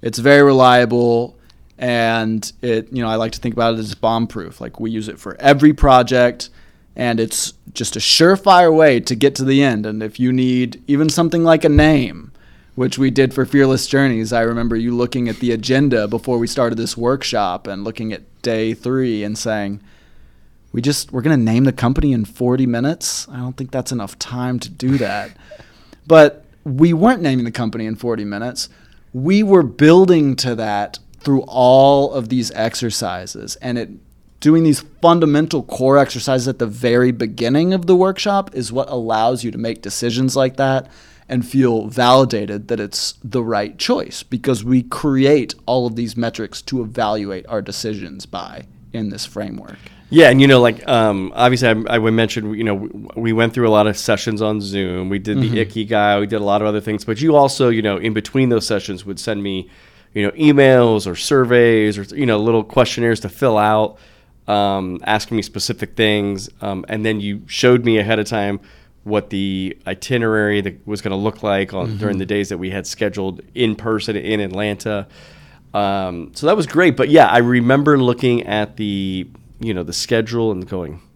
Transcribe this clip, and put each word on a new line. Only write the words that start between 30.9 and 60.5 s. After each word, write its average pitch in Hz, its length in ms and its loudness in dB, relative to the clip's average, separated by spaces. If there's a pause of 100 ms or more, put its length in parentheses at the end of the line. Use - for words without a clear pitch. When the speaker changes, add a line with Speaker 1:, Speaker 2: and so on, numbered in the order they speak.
Speaker 1:
through 135 240 0
all 135 720 6
of 120 160 -6
these 123 220 -2
exercises, 107 1080 -6
and 123 200 -8
it, 113 120 -8 (500)
doing 165 240 4
these 151 160 4 (220)
fundamental 160 600 2
core 135 380 2
exercises 131 480 -2
at 131 100 -6
the 120 80 -2
very 120 460 0
beginning 120 600 -2
of 175 120 -2
the 180 100 6
workshop 190 600 0
is 117 160 -8
what 131 180 -4
allows 113 540 -2
you 117 80 -6
to 113 60 -10
make 113 260 -8
decisions 120 520 -2
like 131 220 0
that 135 320 -2 (400)
and 123 180 -4
feel 117 400 0
validated 117 840 2
that 117 100 -4
it's - 340 -8 (100)
the 120 200 -4
right 107 340 -4
choice, - 460 -4
because 120 400 -4
we 127 200 2
create 135 720 0 (140)
all 123 180 0
of 113 100 -4
these 117 220 -6
metrics 113 460 -6
to 131 180 -6
evaluate 107 640 -4
our 107 140 -6
decisions 98 640 -10
by - 400 -14 (260)
in 110 180 -6
this - 160 -10
framework. - 520 -14 (360)
Speaker 2:
Yeah, 151 160 8
and, 135 120 6
you 139 60 8
know, 135 120 8
like, 120 300 0
um, 107 440 0
obviously, 123 360 2
I, 110 260 0
I 117 40 2
mentioned, 110 580 -2
you 113 80 -4
know, 104 100 -2
we, 98 140 -8 (260)
we 113 180 -2
went 113 200 0
through 120 160 0
a - 20 4
lot 107 160 4
of 104 100 -2
sessions 107 440 -4
on 107 180 -2
Zoom. 95 480 -6
We 98 120 -4
did 107 200 -4
the 123 80 0
Speaker 1:
Mm-hmm. 113 320 -4 (140)
Speaker 2:
Ikigai. 104 260 2
We 104 80 -2
did 104 140 -4
a - 20 -4
lot 101 180 0
of 107 60 -2
other 107 140 -2
things. 107 240 -6
But 113 160 -4
you 156 160 2
also, 135 320 4
you 113 120 0
know, 104 140 0
in 98 160 -4
between 123 380 -2
those 113 180 0
sessions 98 380 -6
would 98 160 -12
send 104 200 -6
me, 95 280 -6 (440)
you 104 100 -2
know, 101 80 0
emails 131 760 4